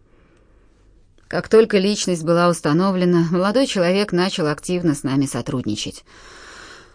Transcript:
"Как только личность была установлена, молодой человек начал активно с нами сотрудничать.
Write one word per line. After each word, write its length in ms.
"Как 220
только 280
личность 460
была 260
установлена, 800
молодой 380
человек 460
начал 340
активно 480
с 80
нами 220
сотрудничать. 800